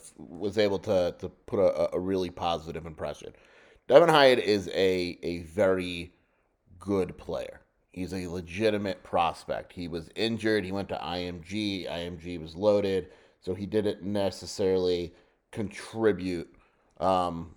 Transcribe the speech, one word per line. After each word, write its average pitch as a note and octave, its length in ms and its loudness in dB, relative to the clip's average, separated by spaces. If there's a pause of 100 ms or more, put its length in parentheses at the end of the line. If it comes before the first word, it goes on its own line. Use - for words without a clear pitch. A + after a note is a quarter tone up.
(180)
was F2 400 -6
able G2+ 220 4
to, F2+ 400 2
to F2+ 100 -8
put - 300 -6
a, E2 360 2
a F2 40 -2
really F#2 320 -2
positive E2 560 -6
impression. D#2 440 -10 (560)
Devin E3 220 10
Hyatt C#3 300 8
is G2 340 2
a, F2+ 500 2
a E2+ 200 -4
very F2+ 680 0 (680)
good F#2+ 400 -2
player. - 440 -10 (300)
He's F2+ 220 -8
a F2+ 140 -6
legitimate F#2+ 760 -2
prospect. D#2 680 -2
He F2 160 -10
was E2 260 -10
injured. G#2+ 520 0
He F#2 80 -6
went G2 160 -4
to - 120 -6
I E2+ 180 -6
M F2+ 220 -8
G. G2 460 -6
I E2 140 -6
M F2 180 -10
G F2 180 -10
was D#2+ 160 -12
loaded, G2 540 2 (320)
so F#2 160 -6
he G2+ 100 -8
didn't G2+ 380 -2
necessarily F#2 1120 -2 (400)
contribute, F#2+ 1000 -2 (460)
um, E2+ 580 0